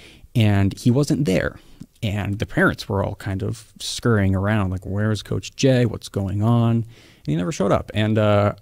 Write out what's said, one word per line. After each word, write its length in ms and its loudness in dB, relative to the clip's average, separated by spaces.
and 420 4
he 140 2
wasn't 340 0
there. 340 0
And 340 -2
the 80 -6
parents 420 0
were 160 0
all 120 -4
kind 260 -6
of 380 -8
scurrying 560 2
around, 340 0
like, 160 -6
"Where's 380 -2
Coach 320 -8
Jay? 300 2
What's 240 -6
going 340 -2
on?" 280 4
And 540 -6
he 100 -2
never 160 -4
showed 200 -2
up. 240 0
And, 240 2
uh, 420 4